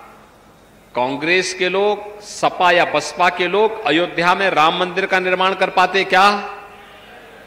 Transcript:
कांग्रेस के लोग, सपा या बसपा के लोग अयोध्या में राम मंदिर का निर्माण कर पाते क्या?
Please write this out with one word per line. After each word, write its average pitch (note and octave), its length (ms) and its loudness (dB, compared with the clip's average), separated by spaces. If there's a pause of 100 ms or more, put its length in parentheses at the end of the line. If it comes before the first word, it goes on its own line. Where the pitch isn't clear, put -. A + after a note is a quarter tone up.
(960)
कांग्रेस D3+ 560 -2
के F3+ 160 -2
लोग, G3+ 520 -4
सपा - 500 0
या E3+ 140 4
बसपा D3+ 440 0
के F3+ 180 -2
लोग G#3+ 380 0
अयोध्या E3+ 500 0
में G3 140 0
राम D#3+ 280 2
मंदिर F3+ 280 -2
का F#3+ 140 0
निर्माण F#3 340 0
कर F#3 160 0
पाते F#3 340 2
क्या? G3+ 540 2 (880)